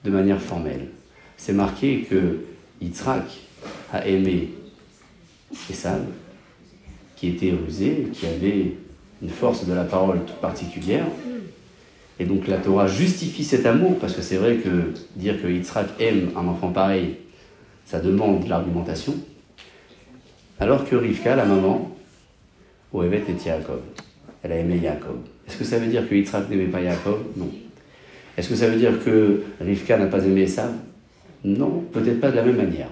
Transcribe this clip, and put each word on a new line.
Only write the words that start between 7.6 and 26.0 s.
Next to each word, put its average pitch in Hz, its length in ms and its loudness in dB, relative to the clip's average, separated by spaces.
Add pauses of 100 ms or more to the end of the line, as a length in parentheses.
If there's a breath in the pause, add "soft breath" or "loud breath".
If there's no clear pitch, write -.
qui - 140 -8
avait 90 500 0 (440)
une 85 100 -8
force 117 360 -2
de 90 60 -2
la 87 120 0
parole 92 400 2
toute - 120 -12
particulière. - 680 -4 (1120 soft breath)
Et 90 40 -2
donc 92 220 0
la 95 120 0
Torah 98 280 4
justifie 151 580 0
cet 117 220 2
amour, 175 320 4
parce 90 160 -4
que - 80 -6
c'est - 140 -2
vrai 113 200 4
que 87 360 0 (240)
dire 101 260 -2
que 90 60 -2
Yitzhak 90 400 -2 (120)
aime 101 360 2
un 87 100 -2
enfant 87 240 -2
pareil, 95 460 2 (680 loud breath)
ça 80 160 -4
demande 95 440 4
de 85 40 -6
l'argumentation. 85 680 -2 (1500 loud breath)
Alors 127 240 2
que 127 120 0
Rivka, 117 400 2
la 113 80 4
maman, 95 520 2 (960 soft breath)
Ohevet 90 360 0
et 85 200 -4
Yaakov, 76 300 -4 (640)
elle 82 80 -8
a 82 60 -2
aimé 87 260 0
Yaakov. - 360 -6 (280)
Est-ce - 100 -14
que - 80 -4
ça 117 140 0
veut 113 80 0
dire 113 220 0